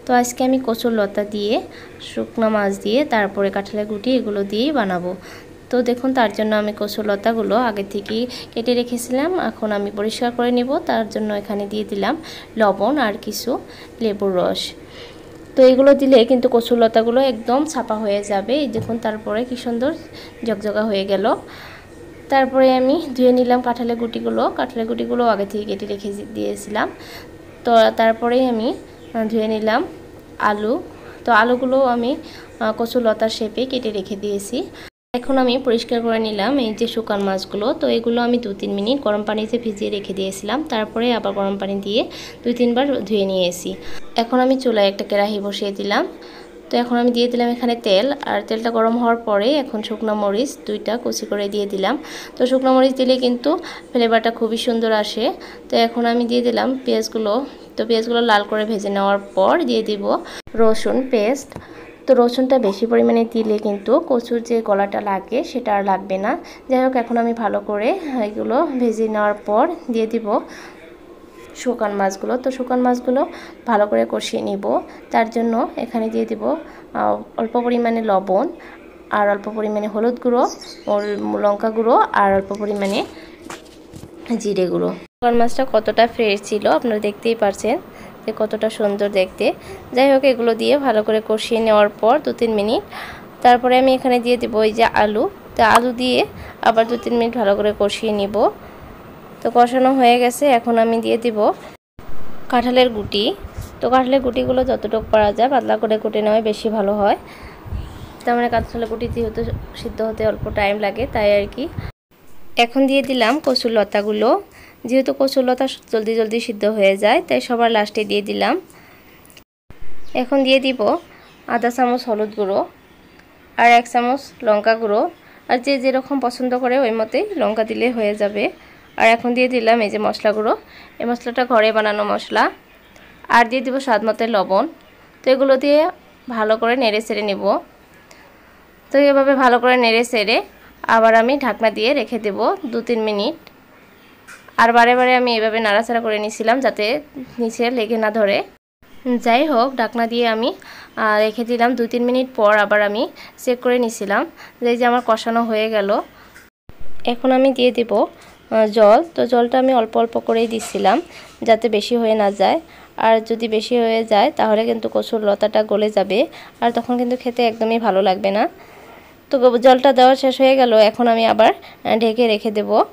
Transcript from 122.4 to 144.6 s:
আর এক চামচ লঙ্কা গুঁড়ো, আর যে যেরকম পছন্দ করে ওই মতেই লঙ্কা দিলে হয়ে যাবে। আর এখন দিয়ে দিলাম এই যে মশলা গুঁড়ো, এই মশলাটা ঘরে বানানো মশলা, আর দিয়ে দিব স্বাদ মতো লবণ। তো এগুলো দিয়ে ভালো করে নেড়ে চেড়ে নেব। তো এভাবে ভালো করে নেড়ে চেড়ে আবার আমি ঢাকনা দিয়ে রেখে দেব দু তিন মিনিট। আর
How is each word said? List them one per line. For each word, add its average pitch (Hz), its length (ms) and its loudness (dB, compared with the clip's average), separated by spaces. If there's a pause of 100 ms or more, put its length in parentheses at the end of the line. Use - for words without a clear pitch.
আর 233 140 6
এক 240 160 6
চামচ 247 340 0 (200)
লঙ্কা 214 340 2
গুঁড়ো, 220 260 0 (460)
আর 254 120 0
যে 277 220 0
যেরকম 262 380 0
পছন্দ 247 400 -2
করে 247 200 0
ওই 240 120 2
মতেই 226 320 -2 (120)
লঙ্কা 220 280 0
দিলে 220 280 -2
হয়ে 214 240 -2
যাবে। 208 300 -2 (520)
আর 226 120 4
এখন 233 240 2
দিয়ে 247 160 2
দিলাম 226 320 2
এই 202 80 0
যে 208 100 -4
মশলা 214 320 0
গুঁড়ো, 214 220 0 (440)
এই - 100 -6
মশলাটা 240 380 -4
ঘরে 220 260 4
বানানো 214 340 0
মশলা, 208 380 0 (840)
আর 233 180 6
দিয়ে 254 140 -2
দিব 254 180 -4
স্বাদ 233 260 0
মতো 220 220 0
লবণ। 202 380 2 (580)
তো - 80 -2
এগুলো 269 260 4
দিয়ে 285 220 4 (480)
ভালো 220 300 0
করে 233 200 2
নেড়ে 220 240 2
চেড়ে 214 220 -4
নেব। 202 200 -4 (1500)
তো - 100 -2
এভাবে 277 340 4
ভালো 254 240 4
করে 254 180 4
নেড়ে 233 280 4
চেড়ে 226 320 0 (460)
আবার 226 320 4
আমি 233 220 4
ঢাকনা 226 320 0
দিয়ে 214 240 0
রেখে 247 260 -2
দেব 208 200 -4 (260)
দু 233 160 -4
তিন 233 200 -2
মিনিট। 214 360 -2 (1200)
আর 233 160 6